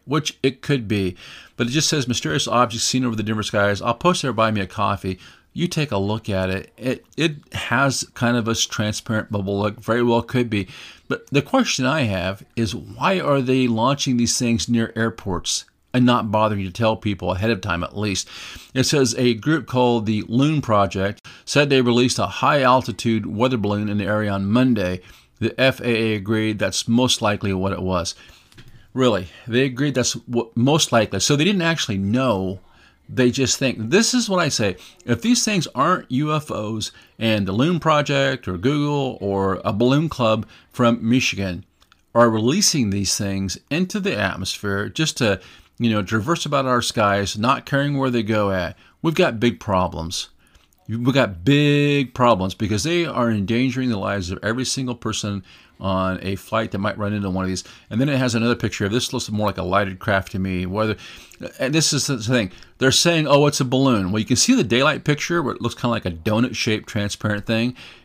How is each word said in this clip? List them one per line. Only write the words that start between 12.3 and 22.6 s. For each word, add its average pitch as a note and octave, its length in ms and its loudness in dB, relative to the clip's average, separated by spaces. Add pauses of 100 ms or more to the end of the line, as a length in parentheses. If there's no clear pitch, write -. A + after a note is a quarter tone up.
is, A#2 200 -4
why A#2+ 440 -4
are C#3 220 0
they B2+ 260 2
launching B2 520 0
these A#2 180 0
things A#2 320 0
near A#2 260 0
airports G#2+ 720 -4 (300)
and B2+ 100 4
not A2+ 280 2
bothering G#2+ 320 0
to F2+ 80 -8
tell A2 240 0
people F#2 340 -4
ahead G2+ 200 -2
of G2+ 100 -2
time, F2 240 -4
at - 120 -10
least? G2+ 320 -4 (460)
It C3 100 2
says, C3 320 2
"A B2 180 2
group B2+ 320 -2
called A#2+ 400 2
the G#2+ 220 0
Loon C#3 320 2
Project G2 680 0 (180)
said C#3+ 260 2
they C3+ 100 6
released A#2+ 380 4
a G2 80 0
high-altitude B2 1000 2